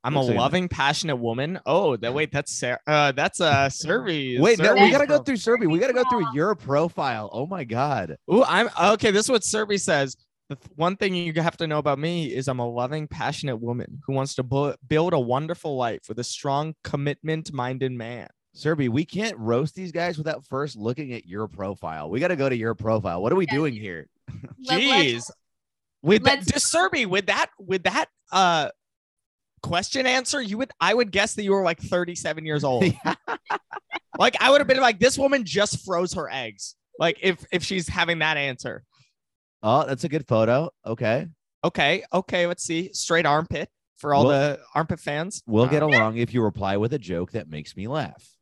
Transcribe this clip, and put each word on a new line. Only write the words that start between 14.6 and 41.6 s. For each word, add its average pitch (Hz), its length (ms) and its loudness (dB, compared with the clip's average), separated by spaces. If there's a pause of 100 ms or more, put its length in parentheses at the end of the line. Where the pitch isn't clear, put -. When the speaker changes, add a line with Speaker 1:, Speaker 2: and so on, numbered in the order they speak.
Speaker 1:
build 165 280 2
a 160 40 2
wonderful 143 600 -2
life 117 320 -2
with 110 80 -6
a 120 60 -6
strong, 147 500 -2 (100)
commitment-minded 143 1040 -4
man. 120 380 -10 (260)
Speaker 2:
Serby, 147 360 0
we 147 160 0
can't 208 320 -6
roast 117 360 0
these 185 180 -10
guys 170 260 -4
without 151 260 -6
first 135 320 -6
looking 123 380 -6
at 110 100 -12
your 101 240 -8
profile. 82 640 -8
We 110 100 -2
gotta 175 160 0
go 135 140 0
to 127 60 0
your 113 180 -2
profile. 110 480 -2
What 120 100 0
are 180 40 4
we 185 100 2
Speaker 3:
Yeah. 131 80 -4
Speaker 2:
doing 147 180 0
here? 95 360 -12 (200)
<laughs> - 140 -14 (260)
Speaker 3:
Let, 240 140 2
let's - 0 -
Speaker 1:
Jeez. 151 480 2 (720)
With 208 220 6
that, 269 160 4
Speaker 3:
let's 185 120 -2
Speaker 1:
just - 220 0
Serby, 339 320 2
with 190 200 0
that, 208 200 0 (120)
with 185 260 -4
that, 202 220 0 (240)
uh, 175 380 4 (960)
question 220 440 -2
answer, 254 360 0
you 208 160 -6
would, 269 200 -4
I 180 140 4
would 226 200 2
guess 202 240 2
that 208 80 -4
you 196 80 2
were, 196 120 2
like, 170 160 0
thirty-seven 170 640 -4
years 151 200 -2
old. 131 200 2
Speaker 2:
<laughs> - 200 0
Yeah. 180 100 -2 (1040)
Speaker 1:
Like, 233 240 2
I 247 80 6
would 285 100 8
have 277 80 0
been 262 120 4
like, 240 200 4
"This 254 160 4
woman 269 300 2
just 196 400 0
froze 180 260 -2
her 156 180 -6
eggs." 113 440 -8 (240)
Like, 165 240 0
if, 180 280 0
if 175 140 -2
she's 185 240 -4
having 170 300 0
that 156 180 0
answer. 135 480 -6 (760)
Speaker 2:
Oh, 127 240 4
that's 131 180 -4
a 165 40 -4
good 143 180 -2
photo. 120 440 4 (140)
Okay. 117 440 -2 (360)